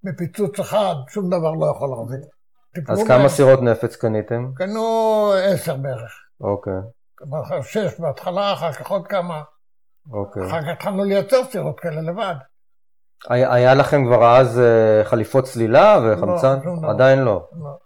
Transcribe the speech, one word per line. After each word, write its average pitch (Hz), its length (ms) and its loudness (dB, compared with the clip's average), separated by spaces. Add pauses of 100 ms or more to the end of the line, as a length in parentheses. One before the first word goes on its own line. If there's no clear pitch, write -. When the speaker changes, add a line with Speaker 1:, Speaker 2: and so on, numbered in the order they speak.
Speaker 1:
מפיצוץ 185 560 -8
אחד, 190 340 -2 (140)
שום 202 220 -6
דבר 165 220 -2
לא 160 140 -2 (100)
יכול 139 140 -6
להחזיק. 120 300 -10 (720)
Speaker 2:
אז - 80 0
Speaker 1:
טיפלו 220 100 0
Speaker 2:
כמה 214 100 6
Speaker 1:
בהם. 143 100 4
Speaker 2:
סירות 135 340 6
נפץ 117 340 -2
קניתם? 117 600 -4
Speaker 1:
קנו 208 280 -6 (600)
עשר 170 320 -2
בערך. 127 360 -10 (280)
Speaker 2:
אוקיי. 101 320 -4 (580)
Speaker 1:
בהתחלה 143 320 -8
שש, 190 380 -6
בהתחלה, 180 520 -6
אחר 160 200 -6
כך - 180 -14
עוד 190 160 -6
כמה. 175 360 -6 (680)
Speaker 2:
אוקיי. 101 340 -8
Speaker 1:
אחר 160 160 -6
כך 147 60 -8
התחלנו 190 360 -6
לייצר 196 460 0
סירות 151 300 -8
כאלה 156 220 -8
לבד. 180 320 -6 (920)
Speaker 2:
היה, 123 260 2
היה 123 200 6
לכם 139 320 2
כבר 120 300 6
אז, 123 240 4
אה, 110 440 4
חליפות 120 400 0
צלילה 135 600 4
וחמצן? 135 520 0
Speaker 1:
לא, 139 80 -8
שום 175 140 -6
דבר. 156 120 -4
Speaker 2:
עדיין 131 280 4
לא. 107 300 -2 (140)
Speaker 1:
לא. 71 80 -14 (160)